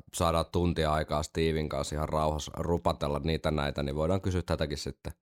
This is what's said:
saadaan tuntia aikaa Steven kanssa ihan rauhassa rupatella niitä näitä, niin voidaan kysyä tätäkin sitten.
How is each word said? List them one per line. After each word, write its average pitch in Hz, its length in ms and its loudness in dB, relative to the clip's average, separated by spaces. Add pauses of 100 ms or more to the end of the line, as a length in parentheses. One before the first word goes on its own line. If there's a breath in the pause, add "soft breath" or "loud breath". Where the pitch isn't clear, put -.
(140)
saadaan 82 380 2
tuntia 82 400 2
aikaa 76 300 0
Steven 78 460 0
kanssa 71 280 -4
ihan 76 120 -2
rauhassa 78 480 0
rupatella 80 680 0
niitä 78 260 0
näitä, 71 320 0
niin 69 140 -2
voidaan 85 240 2
kysyä 90 260 0
tätäkin 76 320 -2
sitten. - 440 -10